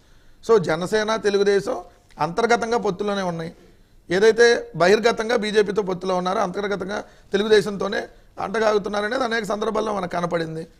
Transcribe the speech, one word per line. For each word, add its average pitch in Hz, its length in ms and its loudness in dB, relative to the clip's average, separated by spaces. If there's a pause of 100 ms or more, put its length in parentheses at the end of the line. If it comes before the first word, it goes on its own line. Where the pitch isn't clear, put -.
(460)
So, 226 140 6
జనసేన, 190 560 -2
తెలుగుదేశం 202 640 0 (400)
అంతర్గతంగా 226 580 0
పొత్తులోనే 202 440 -2
ఉన్నాయి. 170 300 -6 (580)
ఏదైతే 220 380 6 (280)
బహిర్గతంగా 220 600 2
బీజేపీతో 208 460 0
పొత్తులో 185 340 -4
ఉన్నారు, 185 240 -2
అంతర్గతంగా 196 600 -4 (320)
తెలుగుదేశంతోనే 202 680 2 (380)
అంటగాగుతున్నారనేది 208 840 -2
అనేక 226 200 -2
సందర్భాల్లో 214 500 -4
మనకు 180 180 -6
కనపడింది. 165 560 -4 (120)